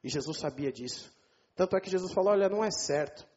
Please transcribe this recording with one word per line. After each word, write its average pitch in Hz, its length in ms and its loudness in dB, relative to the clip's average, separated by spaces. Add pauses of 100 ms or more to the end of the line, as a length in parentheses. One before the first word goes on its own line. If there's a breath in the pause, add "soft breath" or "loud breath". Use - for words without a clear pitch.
E 131 40 -8
Jesus 147 300 -4
sabia 139 340 -4
disso. - 400 -10 (440 soft breath)
Tanto 185 200 2
é 190 60 4
que - 80 -12
Jesus 185 240 0
falou, 196 200 4
"Olha, 196 140 4
não 208 160 0
é 214 60 0
certo - 560 -2 (120)